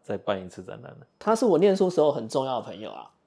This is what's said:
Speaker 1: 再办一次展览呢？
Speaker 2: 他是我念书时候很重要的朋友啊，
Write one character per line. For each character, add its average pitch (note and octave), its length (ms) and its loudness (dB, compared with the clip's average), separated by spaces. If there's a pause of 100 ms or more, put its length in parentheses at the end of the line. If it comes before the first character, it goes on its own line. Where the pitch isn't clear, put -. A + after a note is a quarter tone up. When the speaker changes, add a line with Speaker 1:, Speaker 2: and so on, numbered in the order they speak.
Speaker 1:
再 G2+ 160 -8
办 F#2+ 260 -4
一 - 40 -14
次 F#2 140 -16
展 G#2 200 -14
览 - 180 -18
呢？ - 60 -20 (120)
Speaker 2:
他 G#3+ 160 0
是 A#3+ 120 0
我 E3+ 120 4
念 F#3+ 160 6
书 F#3+ 140 2
时 F3+ 100 -2
候 D3 140 4
很 A#2+ 160 -6
重 C3 160 -2
要 C3 120 -4
的 A2+ 40 -4
朋 G2 180 -12
友 G#2+ 120 -12
啊， - 180 -16 (180)